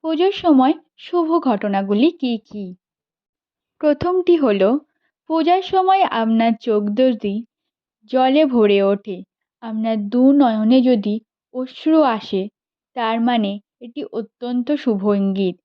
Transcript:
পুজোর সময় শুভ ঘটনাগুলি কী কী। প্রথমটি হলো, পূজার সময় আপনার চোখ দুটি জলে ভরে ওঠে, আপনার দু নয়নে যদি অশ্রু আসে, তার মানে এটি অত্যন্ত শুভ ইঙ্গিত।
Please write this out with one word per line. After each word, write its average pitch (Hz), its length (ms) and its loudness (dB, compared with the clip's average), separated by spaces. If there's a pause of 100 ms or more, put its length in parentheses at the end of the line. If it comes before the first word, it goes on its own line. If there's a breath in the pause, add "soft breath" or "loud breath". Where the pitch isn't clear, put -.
পুজোর 320 280 0
সময় 294 420 2 (220)
শুভ 339 320 -4 (100)
ঘটনাগুলি 208 720 0
কী 262 280 -6
কী। 196 360 -14 (1040)
প্রথমটি 349 560 2
হলো, 208 320 2 (640)
পূজার 330 320 2
সময় 381 480 2
আপনার 226 500 0
চোখ 214 220 0
দুটি 208 520 0 (760)
জলে 262 340 2
ভরে 214 380 2
ওঠে, 196 400 -2 (400)
আপনার 226 340 -6 (120)
দু 247 140 0 (100)
নয়নে 240 480 4
যদি 214 340 0 (400)
অশ্রু 311 480 0
আসে, 220 400 -2 (540)
তার 226 240 -2
মানে 233 320 0 (280)
এটি 247 240 -14
অত্যন্ত 240 680 -8
শুভ 226 300 -2 (120)
ইঙ্গিত। 196 500 -2